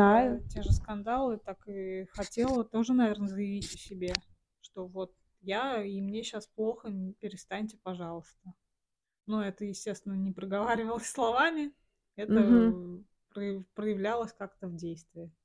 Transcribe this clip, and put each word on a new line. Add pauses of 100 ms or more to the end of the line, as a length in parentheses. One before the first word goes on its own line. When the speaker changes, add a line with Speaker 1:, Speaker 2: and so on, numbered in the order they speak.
Speaker 1:
про
Speaker 2:
знаю.
Speaker 1:
те
же
скандалы,
так
и
хотела
тоже,
наверно,
заявить
о
себе, (380)
что
вот (260)
я,
и
мне
щас
плохо,
н-,
перестаньте,
пожалуйста. (720)
Но
это,
естественно,
не
проговаривалось
<laughs>
словами, (420)
это,
Speaker 2:
Мгм. (260)
Speaker 1:
э, (320)
прояв-,
проявлялось
как-то
в
действии. (120)